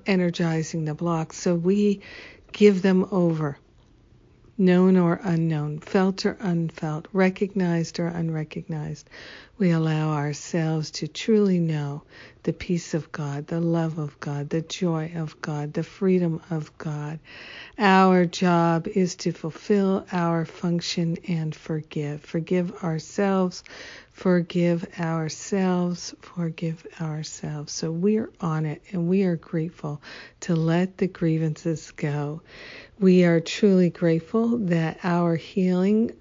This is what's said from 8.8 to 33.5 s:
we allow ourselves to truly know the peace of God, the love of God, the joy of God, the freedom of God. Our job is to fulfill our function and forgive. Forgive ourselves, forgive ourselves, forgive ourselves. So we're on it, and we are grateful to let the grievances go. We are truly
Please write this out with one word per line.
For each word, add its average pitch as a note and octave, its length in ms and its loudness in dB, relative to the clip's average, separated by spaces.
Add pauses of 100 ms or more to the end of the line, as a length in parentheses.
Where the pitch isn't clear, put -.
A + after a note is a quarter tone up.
we F#3 140 2
allow D#3 400 2
ourselves D#3 800 -2
to - 140 -6
truly G3+ 540 2
know D3+ 420 -2 (400)
the E3+ 100 -2
peace - 400 -4
of D3+ 200 -4
God, C#3+ 340 -6
the E3 140 -4
love E3 380 0
of D3 200 -8
God, C#3+ 320 -6
the D#3+ 120 -2
joy E3 520 -4
of D#3+ 260 -8
God, D3 340 -6
the E3 100 -2
freedom F3+ 560 0 (100)
of D#3 260 -6
God. D3 440 -8 (580)
Our F#3+ 480 6
job E3+ 640 2
is F#3 280 0
to E3+ 160 -4
fulfill G3 800 0
our E3+ 340 0
function E3+ 720 -2 (100)
and D#3+ 260 -4
forgive. D3+ 680 -6
Forgive F3+ 600 -4
ourselves, F#3 800 -2 (500)
forgive F3 760 0 (120)
ourselves, F3 1200 -2
forgive E3 680 -6 (140)
ourselves. D3+ 720 -8
So D#3+ 200 -4
we're G#3+ 380 0 (100)
on D#3+ 240 -2
it, D3+ 180 -6 (100)
and E3+ 160 -2
we F#3+ 160 2
are F3 120 2
grateful D#3 640 -6 (400)
to E3+ 160 0
let E3+ 420 0
the F#3 100 0
grievances D#3+ 840 -2
go. D3 500 -6 (580)
We F3+ 240 8
are E3+ 160 6
truly F#3 500 4